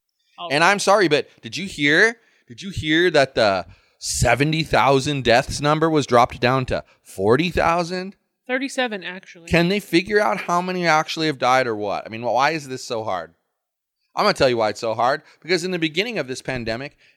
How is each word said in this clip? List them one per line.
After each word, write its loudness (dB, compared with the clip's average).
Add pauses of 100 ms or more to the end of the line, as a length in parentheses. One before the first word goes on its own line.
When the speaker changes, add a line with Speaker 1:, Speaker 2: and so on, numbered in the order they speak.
(380)
Speaker 1:
I'll -12
Speaker 2:
And 0
I'm 4
sorry, 4
but 0 (140)
did -12
you -8
hear, 2 (300)
did -18
you -14
hear 0
that 2
the 2 (320)
seventy 0
thousand 2
deaths 2
number 2
was 2
dropped 2
down 0
to -4 (180)
forty 0
thousand? -2 (300)
Speaker 1:
Thirty-seven, -4
actually. -16
Speaker 2:
Can 4
they -2
figure 0
out -2
how -2
many -4
actually 0
have -2
died 2
or -2
what? -4
I -16
mean, -12
wh-, -8
why 2
is -8
this -10
so -6
hard? -6 (800)
I'm 0
gonna 2
tell 2
you 2
why 0
it's -8
so -2
hard. 0 (180)
Because -4
in -6
the -4
beginning -4
of -6
this -10
pandemic, -8 (200)